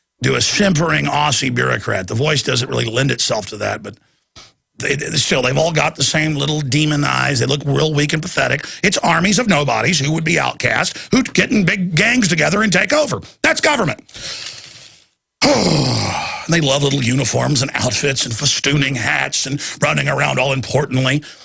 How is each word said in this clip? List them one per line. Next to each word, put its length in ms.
do 120
a 60
simpering 680
Aussie 480
bureaucrat. 540
The 60
voice 280
doesn't 260
really 160
lend 260
itself 360
to 120
that, 240
but 160
they, 180
they, 200
still, 260
they've 140
all 160
got 240
the 60
same 320
little 260
demon 440
eyes. 360
They 60
look 180
real 300
weak 180
and 100
pathetic. 440
It's 160
armies 400
of 100
nobodies 500
who 140
would 120
be 140
outcast, 580
who 100
get 280
in 140
big 300
gangs 340
together 340
and 100
take 200
over. 280
That's 180
government. 400
<sighs> 1080
They 120
love 220
little 220
uniforms 580
and 120
outfits 500
and 100
festooning 640
hats 500
and 160
running 280
around 320
all 120
importantly. 680